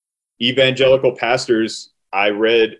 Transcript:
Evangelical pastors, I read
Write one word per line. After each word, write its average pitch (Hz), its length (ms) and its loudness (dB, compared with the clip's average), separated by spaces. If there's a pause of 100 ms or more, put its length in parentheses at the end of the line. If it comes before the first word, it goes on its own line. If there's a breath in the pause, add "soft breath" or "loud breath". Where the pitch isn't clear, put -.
(420)
Evangelical 131 760 2
pastors, 117 760 -4 (180)
I 101 180 0
read 110 500 0